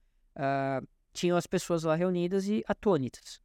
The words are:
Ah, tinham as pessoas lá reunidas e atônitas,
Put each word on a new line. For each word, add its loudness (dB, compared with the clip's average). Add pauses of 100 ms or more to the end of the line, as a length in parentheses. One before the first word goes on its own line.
(360)
Ah, 0 (340)
tinham 2
as 2
pessoas -2
lá 2
reunidas 0
e 0
atônitas, -2